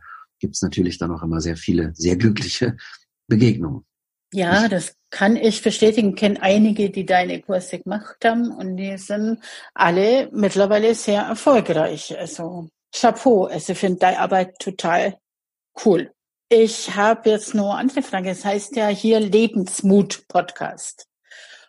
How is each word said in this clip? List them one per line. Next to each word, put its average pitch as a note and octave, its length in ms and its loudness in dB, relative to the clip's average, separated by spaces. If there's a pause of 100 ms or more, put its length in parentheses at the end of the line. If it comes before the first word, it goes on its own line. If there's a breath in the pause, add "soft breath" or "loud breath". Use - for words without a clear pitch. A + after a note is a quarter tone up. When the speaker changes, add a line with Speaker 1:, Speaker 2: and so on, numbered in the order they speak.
(400 loud breath)
Speaker 1:
gibt's - 220 -6
natürlich F2 360 -2
dann F2 140 -4
auch E2+ 120 -8
immer E2 180 -4
sehr E2 160 -6
viele, E2 380 -2
sehr F2+ 220 0
glückliche A2+ 580 -2 (520 loud breath)
Begegnungen. G#2+ 580 0 (480)
Speaker 2:
Ja, F#3 300 2
Speaker 1:
Ich A3+ 60 2
Speaker 2:
das F#3 260 -4 (160)
kann G#3+ 240 2
ich A3 260 0
bestätigen. G#3+ 540 2
Kenn G3+ 220 0
einige, G#3 520 2
die F#3+ 160 -6
deine F3+ 360 0
Kurse F#3 380 -6
gemacht - 460 -10
haben A#3 260 0
und F#3 260 -8
die G3 200 -8
sind G#3+ 420 -4 (360 loud breath)
alle G3 560 2
mittlerweile G#3 640 2
sehr G#3 260 -2
erfolgreich. E3+ 960 0
Also E3+ 520 -12 (260)
Chapeau, A3 500 4
also F3 280 -6
ich E3 60 -8
finde F#3 200 -2
deine F#3 200 2
Arbeit F#3 400 -2
total F#3 580 -2 (680)
cool. F#3+ 260 2 (380)
Ich A3 460 2
habe A3 340 2
jetzt G#3+ 240 -2
noch G3+ 180 0
eine - 80 -4
andere C4 220 -2
Frage. F#3+ 300 -6
Es F3+ 120 -10
heißt G3+ 320 -4
ja G#3+ 120 0
hier A3 320 2
Lebensmut-Podcast. G3+ 1900 0 (600 loud breath)